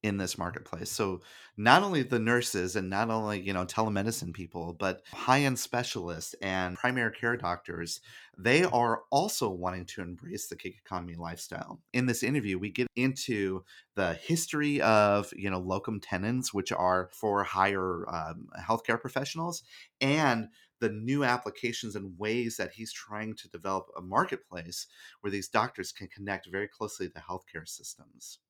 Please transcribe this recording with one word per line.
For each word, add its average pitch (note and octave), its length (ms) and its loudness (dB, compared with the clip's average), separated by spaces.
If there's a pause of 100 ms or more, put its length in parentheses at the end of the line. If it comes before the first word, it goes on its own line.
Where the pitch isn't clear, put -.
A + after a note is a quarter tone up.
in G2+ 160 0
this F#2 200 -2
marketplace. E2+ 540 -6
So F#2+ 300 0 (340)
not A#2+ 260 8
only F3+ 220 2
the A#2+ 160 2
nurses A2 560 2
and F#2 140 0
not G#2+ 200 2
only, G#2+ 300 0
you G2 140 -2
know, F#2 120 0
telemedicine G#2 680 0
people, E2+ 440 -8
but F#2 240 -2 (120)
high-end C3+ 440 4
specialists F2 840 -4
and F#2 340 -2
primary B2 380 0
care A#2+ 240 0
doctors, F2 640 -6 (360)
they B2+ 280 6
are A#2 460 2
also C#3+ 380 2
wanting F#2 360 -4
to - 160 -10
embrace F2 460 -10
the E2+ 100 -10
gig F#2 180 -10 (100)
economy F2 300 -6
lifestyle. - 640 -10 (140)
In B2+ 120 2
this A#2+ 160 2
interview, G#2 380 0
we G2+ 100 -4
get B2 180 0 (100)
into G#2 680 0 (320)
the F2 200 2
history D3 680 0
of, G2+ 560 6
you G2 120 -2
know, F#2 100 0
locum G2 420 -2
tenens, A2+ 520 -2
which G2 200 -2
are F#2 400 2
for G2+ 320 2
hire, F#2 580 2 (100)
um, E2 360 -6 (100)
healthcare A2+ 400 2
professionals, E3 640 -6 (380)
and C3+ 480 4 (320)
the A2+ 80 4
new A#2+ 340 0
applications A#2 720 0
and F#2+ 240 -8
ways A2+ 380 0
that F#2 160 -4
he's A2+ 180 -12
trying G#2+ 440 -8
to - 120 -18
develop F#2+ 380 -4 (120)
a E2+ 40 -10
marketplace F2+ 840 -2 (360)
where G2+ 100 -4
these G2 160 -4
doctors A2 460 0
can F#2 160 -12
connect G2 420 -6
very G2+ 160 -4
closely G#2 400 -8
to D#2 140 -12
healthcare F2 440 -10
systems. - 720 -16 (100)